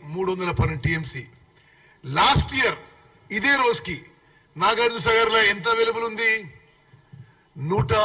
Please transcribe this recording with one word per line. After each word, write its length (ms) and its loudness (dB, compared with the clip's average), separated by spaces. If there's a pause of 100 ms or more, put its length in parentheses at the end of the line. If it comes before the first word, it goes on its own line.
మూడు 280 -4
వందల 200 -4
పన్నెండు 300 -2
టీఎంసీ. 460 -4 (800)
లాస్ట్ 480 2
ఇయర్ 220 0 (560)
ఇదే 240 0
రోజుకి 500 -2 (520)
నాగార్జున 420 2
సాగర్లో 440 4
ఎంత 240 0
అవైలబుల్ 360 0
ఉంది? 500 -2 (1040)
నూట, 360 0 (100)